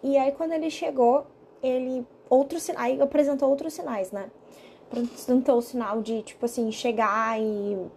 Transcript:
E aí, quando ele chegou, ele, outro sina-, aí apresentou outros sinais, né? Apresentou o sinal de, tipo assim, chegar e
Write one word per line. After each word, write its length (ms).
E 140
aí, 160
quando 200
ele 180
chegou, 560
ele, 420
outro 300
sina-, 220
aí 200
apresentou 480
outros 260
sinais, 360
né? 180
Apresentou 680
o 40
sinal 400
de, 200
tipo 220
assim, 280
chegar 680
e 380